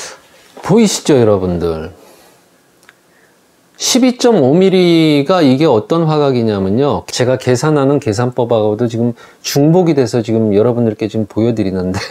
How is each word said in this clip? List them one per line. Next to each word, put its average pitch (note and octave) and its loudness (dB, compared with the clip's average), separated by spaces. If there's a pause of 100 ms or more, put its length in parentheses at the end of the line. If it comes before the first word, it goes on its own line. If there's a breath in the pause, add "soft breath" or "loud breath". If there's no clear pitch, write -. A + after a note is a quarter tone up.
(640 loud breath)
보이시죠, F#3+ 2
여러분들? F2 -2 (1900 soft breath)
십이점오 A#3 2
밀리가 E3+ 2
이게 C3+ 2
어떤 E3 0
화각이냐면요, A#2+ 0
제가 B2+ -2
계산하는 C#3 0
계산법하고도 A2+ -2
지금 A#2 -4 (300 loud breath)
중복이 E3 2
돼서 B2 0
지금 A2 0
여러분들께 A2+ 0
지금 A2 -6
보여드리는데 G2 -4 (120)